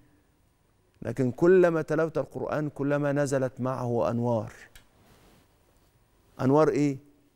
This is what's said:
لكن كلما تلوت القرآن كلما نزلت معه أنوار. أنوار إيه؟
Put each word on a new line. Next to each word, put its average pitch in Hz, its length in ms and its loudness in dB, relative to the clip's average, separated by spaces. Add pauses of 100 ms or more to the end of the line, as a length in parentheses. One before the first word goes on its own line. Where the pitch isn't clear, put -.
(1000)
لكن 123 300 -2
كلما 175 500 4
تلوت 156 360 -2
القرآن 139 520 -6
كلما 143 420 -2
نزلت 135 500 -2
معه 123 480 -2
أنوار. 117 440 -2 (1900)
أنوار 143 280 4
إيه؟ 139 280 0 (380)